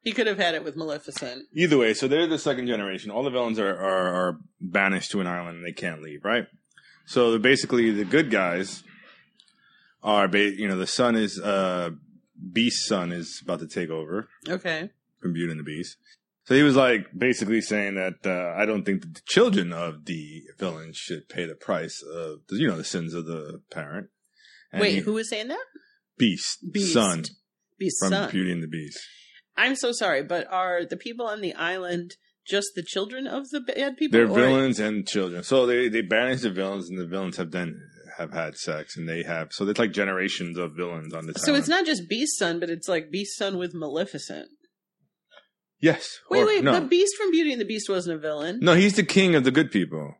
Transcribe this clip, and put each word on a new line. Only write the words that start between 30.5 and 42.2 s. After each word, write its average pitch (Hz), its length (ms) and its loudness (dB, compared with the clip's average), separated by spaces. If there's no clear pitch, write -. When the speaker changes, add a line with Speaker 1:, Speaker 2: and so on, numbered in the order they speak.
Speaker 1:
are 180 360 -2
the 180 100 -6
people 233 300 -10
on 208 160 -6
the 175 120 -4
island 175 580 -4
just 202 300 -2
the 175 80 -6
children 240 420 -6
of 269 240 -8
the 294 100 -4
bad 262 380 -4
people, 294 180 2
Speaker 2:
They're 220 140 8
Speaker 1:
or 98 40 0
Speaker 2:
villains 131 440 4
and 107 280 -2
children. 90 360 -2
So 127 240 4
they, 123 220 2
they 110 120 0
banish 123 420 0
the 113 80 0
villains, 95 380 -4
and 92 100 -8
the 87 80 -6
villains 92 320 -4
have 85 120 -6
then 85 280 -6
have 80 160 -10
had 80 240 -6
sex, - 400 -8
and 80 120 -8
they 82 160 -6
have, 82 280 -6
so 101 160 -4
it's 104 100 -2
like 113 140 0
generations 95 640 -2
of 85 200 -6
villains 82 360 -8
on 80 140 -10
the 80 80 -10
Speaker 1:
So 294 220 0
it's 277 120 0
Speaker 2:
island. - 0 -
Speaker 1:
not 349 180 2
just 190 220 -4
Beast's 233 300 -2